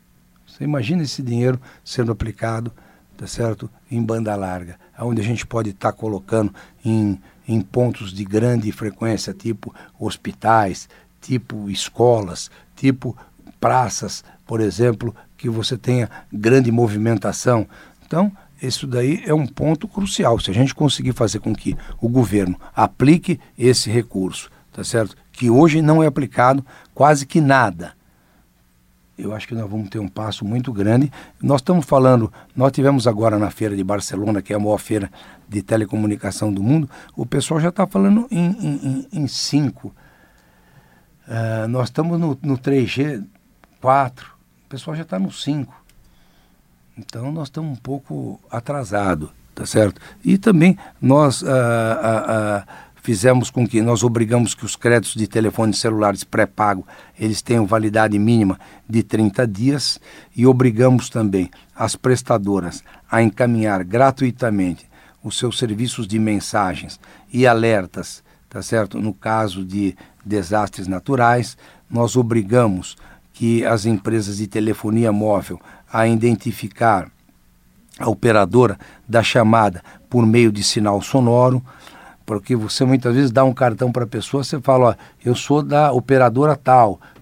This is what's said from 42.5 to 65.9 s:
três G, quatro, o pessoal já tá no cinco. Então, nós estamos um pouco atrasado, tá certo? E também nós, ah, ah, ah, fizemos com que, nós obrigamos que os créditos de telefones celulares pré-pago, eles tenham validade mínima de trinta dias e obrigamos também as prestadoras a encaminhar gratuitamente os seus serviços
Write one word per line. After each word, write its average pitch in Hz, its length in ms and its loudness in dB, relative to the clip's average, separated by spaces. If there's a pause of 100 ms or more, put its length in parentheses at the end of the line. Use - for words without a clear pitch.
três 135 320 0
G, 131 340 -4 (580)
quatro, 131 500 0 (340)
o - 40 -20
pessoal 151 260 -10
já 165 80 -8
tá 185 140 -8
no 190 140 -4
cinco. - 500 -6 (1160)
Então, 117 340 -12
nós 156 160 -10
estamos 156 240 -10
um 120 100 -12
pouco 135 580 -10 (100)
atrasado, 101 840 -4 (240)
tá - 100 -10
certo? 107 340 2 (240)
E 196 140 4
também 190 400 6 (240)
nós, 139 420 4
ah, - 40 -6
ah, 113 800 0
ah, 107 640 -4 (100)
fizemos 123 480 2
com 123 180 0
que, 110 140 0
nós 117 220 0
obrigamos 117 500 0
que - 100 -12
os - 120 -8
créditos 120 400 0
de 110 120 -2
telefones 110 520 0
celulares 107 440 0
pré-pago, 101 600 -2 (340)
eles 107 220 -4
tenham 113 240 2
validade 107 540 0
mínima 107 400 2 (280)
de 113 140 0
trinta 110 460 0
dias 123 520 -2 (360)
e 117 100 2
obrigamos 127 640 4
também 98 400 -2 (260)
as 110 200 -4
prestadoras 101 880 -2 (260)
a 113 140 2
encaminhar 110 600 0
gratuitamente 113 1000 0 (380)
os - 140 -8
seus 120 200 -4
serviços 113 500 -4